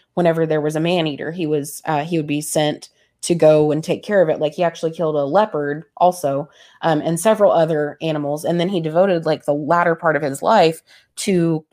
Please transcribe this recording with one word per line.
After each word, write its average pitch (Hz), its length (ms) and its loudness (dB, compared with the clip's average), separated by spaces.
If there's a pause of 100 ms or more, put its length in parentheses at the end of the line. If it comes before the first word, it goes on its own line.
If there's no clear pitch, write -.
(140)
whenever 165 320 0
there 156 140 0
was 156 160 -2
a 156 40 -2
man-eater. 160 520 -2
He 175 140 -6
was, 147 400 -4
uh, 151 180 -2
he 175 120 -4
would 151 120 -4
be 147 140 -4
sent - 480 -2 (320)
to 175 120 -2
go 156 360 4
and 151 120 -2
take 160 200 -6
care 202 200 2
of 156 60 4
it. 156 120 -2
Like, 156 120 -2
he 180 100 -6
actually 170 300 -2
killed 160 240 -2
a 143 80 0
leopard 151 600 -2 (120)
also, 143 520 0 (340)
um, 160 180 2
and 165 180 -2
several 208 320 4
other 156 520 0
animals. 151 420 -4
And 170 160 0
then 175 80 0
he 196 120 -2
devoted, 165 440 0
like, 156 220 -2
the 147 80 0
latter 165 400 0
part 160 220 0
of 143 60 -4
his 139 200 -6
life 170 400 4 (340)
to 165 560 0